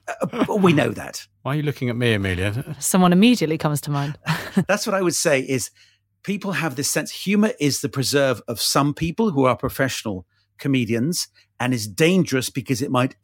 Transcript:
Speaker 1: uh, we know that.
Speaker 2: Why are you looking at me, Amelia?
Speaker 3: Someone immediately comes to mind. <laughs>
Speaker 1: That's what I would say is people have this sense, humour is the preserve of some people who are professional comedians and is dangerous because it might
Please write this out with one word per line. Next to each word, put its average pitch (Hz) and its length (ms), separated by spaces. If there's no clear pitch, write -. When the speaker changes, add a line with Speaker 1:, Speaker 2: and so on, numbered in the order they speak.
Speaker 1:
uh, - 500
we 185 160
know 123 160
that. - 360
Speaker 2:
Why 131 140
are - 20
you 151 60
looking 135 260
at 117 80
me, 120 160
Amelia? 98 680
Speaker 3:
Someone 180 360
immediately 202 420
comes 147 260
to 147 80
mind. 143 280
<laughs> - 260
Speaker 1:
That's 202 180
what 208 80
I 196 60
would 175 140
say 143 260
is 131 300
people 196 280
have 156 240
this 139 120
sense, - 220
humour 208 480
is 143 220
the 143 80
preserve 135 580
of 110 140
some 143 340
people 170 380
who 135 120
are 123 120
professional 113 680
comedians 127 680
and 123 160
is 107 140
dangerous 160 600
because 123 320
it 143 120
might 127 320